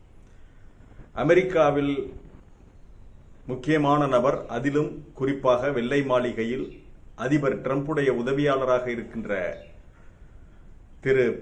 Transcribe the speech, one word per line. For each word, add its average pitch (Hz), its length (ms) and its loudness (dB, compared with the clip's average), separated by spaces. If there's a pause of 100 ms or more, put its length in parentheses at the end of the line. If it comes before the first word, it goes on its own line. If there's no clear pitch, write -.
(1200)
அமெரிக்காவில் 147 720 4 (1600)
முக்கியமான 147 540 2 (100)
நபர், 127 240 2 (180)
அதிலும் 143 340 0 (280)
குறிப்பாக 135 580 2
வெள்ளை 131 320 0
மாளிகையில் 120 560 -2 (580)
அதிபர் 139 400 0
ட்ரம்புடைய 143 460 0 (120)
உதவியாளராக 131 640 0 (100)
இருக்கின்ற 104 460 -6 (1600)
திரு 135 220 4 (160)